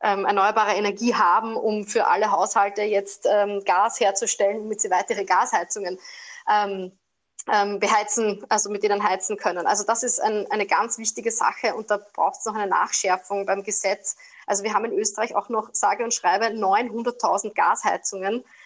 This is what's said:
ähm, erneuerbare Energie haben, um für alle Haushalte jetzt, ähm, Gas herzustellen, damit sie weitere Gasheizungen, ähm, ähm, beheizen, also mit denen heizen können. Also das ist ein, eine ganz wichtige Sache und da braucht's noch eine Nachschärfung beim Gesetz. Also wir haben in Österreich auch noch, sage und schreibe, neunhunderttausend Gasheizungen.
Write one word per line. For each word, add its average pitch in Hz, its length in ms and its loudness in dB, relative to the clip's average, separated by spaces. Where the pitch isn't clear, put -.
ähm, 202 240 0
erneuerbare 208 480 4
Energie 208 400 0
haben, 220 420 4
um 214 300 -2
für 226 200 2
alle 208 240 2
Haushalte 202 520 2
jetzt, 202 460 -2
ähm, 202 360 2
Gas 202 340 2
herzustellen, 202 600 0
damit 214 220 -6
sie 196 100 -2
weitere 196 340 0
Gasheizungen, 190 760 0
ähm, 196 420 0
ähm, 202 260 2
beheizen, 208 720 0
also 202 220 0
mit 202 120 -6
denen 202 200 2
heizen 196 340 -2
können. 175 300 -2
Also 202 180 2
das 220 180 0
ist 247 180 0
ein, 214 300 0
eine 208 160 -2
ganz 196 320 0
wichtige 226 320 -4
Sache - 440 0
und 220 160 -4
da 208 80 2
braucht's 190 320 0
noch 214 80 -4
eine 208 140 -2
Nachschärfung 185 760 0
beim 196 200 -2
Gesetz. 202 520 -4
Also 202 180 -2
wir 214 80 -2
haben 208 120 0
in 233 80 -2
Österreich - 420 -2
auch - 140 -2
noch, 220 240 -4
sage 214 320 0
und 180 100 -4
schreibe, 202 400 2
neunhunderttausend 214 1000 0
Gasheizungen. 196 880 0